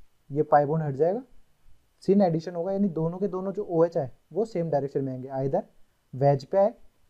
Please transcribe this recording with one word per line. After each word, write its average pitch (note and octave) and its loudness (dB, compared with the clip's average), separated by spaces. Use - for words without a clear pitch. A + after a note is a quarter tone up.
ये C#3+ 0
पाई D3 4
बॉन्ड D#3 -2
हट C#3+ -2
जाएगा, F3 0
Sin G3 4
addition F3 0
होगा, E3+ -4
यानी G3+ 0
दोनों E3 -4
के G3+ -2
दोनों F#3 -6
जो G3+ -6
ओएच E3+ 2
आए C3+ -4
वो F#3 -2
same E3 -4
direction C#3 -2
में C3+ -4
आएंगे, B2+ -10
either C#3 -2
वेज C#3 2
पे - -2
आए G3+ 4